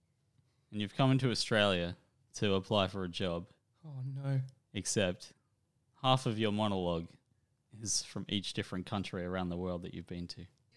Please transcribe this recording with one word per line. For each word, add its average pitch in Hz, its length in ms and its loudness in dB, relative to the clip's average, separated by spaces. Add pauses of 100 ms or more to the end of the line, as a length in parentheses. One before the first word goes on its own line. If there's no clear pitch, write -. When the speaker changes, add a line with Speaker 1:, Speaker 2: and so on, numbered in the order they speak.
(720)
Speaker 1:
and 104 100 -4
you've 101 140 -4
come 131 160 6
into 131 200 4
Australia 98 640 4 (400)
to 101 200 4
apply 95 320 4
for 95 180 -6
a - 40 -2
job. 85 360 -4 (400)
Speaker 2:
Oh 139 160 -10 (220)
no! 135 160 0 (340)
Speaker 1:
Except, 95 600 0 (680)
half 131 240 4
of 107 100 0
your 107 140 2
monologue 92 560 0 (760)
is 101 220 -2
from - 260 -8
each 101 240 -2
different 95 320 -4
country 95 400 -4
around 90 240 -2
the 85 80 -4
world 90 260 -4
that - 100 -10
you've 85 140 -12
been 87 200 -8
to. - 140 -14 (360)